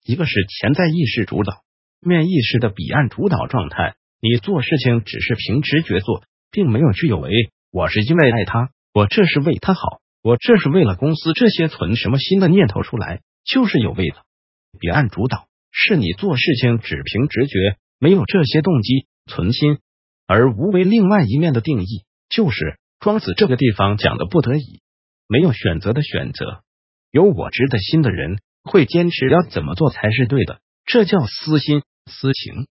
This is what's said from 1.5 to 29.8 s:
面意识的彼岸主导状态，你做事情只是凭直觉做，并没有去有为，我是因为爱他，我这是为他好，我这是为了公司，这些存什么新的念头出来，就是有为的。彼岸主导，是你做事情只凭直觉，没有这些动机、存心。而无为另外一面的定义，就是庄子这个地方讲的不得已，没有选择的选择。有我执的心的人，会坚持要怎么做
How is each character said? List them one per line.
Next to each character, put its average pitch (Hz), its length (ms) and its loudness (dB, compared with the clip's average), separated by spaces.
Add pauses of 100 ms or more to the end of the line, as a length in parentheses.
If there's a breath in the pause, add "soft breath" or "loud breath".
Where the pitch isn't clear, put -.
面 175 280 2
意 175 140 2
识 113 180 0
的 113 100 0
彼 80 220 -8
岸 139 180 0
主 - 180 -2
导 143 200 -2
状 90 220 -4
态， - 260 -4 (260)
你 117 160 2
做 180 240 -4
事 147 160 -2
情 120 260 0
只 - 160 -12
是 - 160 -4
凭 131 280 -2
直 156 180 0
觉 92 180 -2
做， 98 240 -4 (280)
并 185 180 0
没 113 100 2
有 143 140 4
去 165 140 -2
有 101 100 0
为， 71 140 -8 (400)
我 90 180 -2
是 107 140 0
因 147 120 2
为 143 160 6
爱 110 140 0
他， 123 240 -2 (240)
我 104 140 4
这 196 180 2
是 147 140 0
为 156 160 0
他 - 180 -2
好， - 80 -4 (400)
我 120 160 2
这 233 200 4
是 147 120 -2
为 170 140 4
了 98 120 2
公 151 200 -2
司， 160 180 -2
这 233 160 4
些 165 180 0
存 101 280 -4
什 - 140 -2
么 135 100 0
新 190 200 0
的 190 80 4
念 175 200 6
头 - 160 -4
出 - 140 -8
来， - 240 -8 (220)
就 262 240 0
是 - 120 0
有 104 140 0
为 90 160 -2
的。 - 80 -8 (600)
彼 87 80 -8
岸 117 220 0
主 104 180 -4
导， - 200 -8 (240)
是 - 240 0
你 95 160 0
做 165 260 -4
事 151 160 0
情 120 240 2
只 85 260 -8
凭 123 240 -2
直 135 200 -2
觉， 101 300 -2 (200)
没 156 140 4
有 185 140 4
这 180 180 2
些 151 180 0
动 147 220 2
机、 131 240 -2 (180)
存 - 280 -2
心。 147 260 0 (480)
而 117 260 2
无 139 160 -4
为 185 140 2
另 196 260 4
外 202 140 2
一 120 160 0
面 165 120 0
的 117 100 0
定 131 200 -2
义， 101 240 -8 (240)
就 190 220 0
是 78 260 -6 (220)
庄 208 200 0
子 - 160 -6
这 208 120 2
个 127 100 0
地 123 140 2
方 101 260 0
讲 - 220 -2
的 90 80 -4
不 160 160 2
得 123 140 -2
已， - 240 -10 (460)
没 113 120 2
有 170 120 4
选 87 280 -2
择 104 140 -2
的 147 100 -2
选 - 280 -6
择。 - 300 -12 (500)
有 160 140 6
我 143 240 0
执 131 180 0
的 123 100 -2
心 156 240 0
的 127 80 2
人， 82 280 -4 (260)
会 175 220 4
坚 175 240 0
持 131 200 -2
要 170 140 4
怎 - 220 -6
么 92 100 -8
做 147 140 2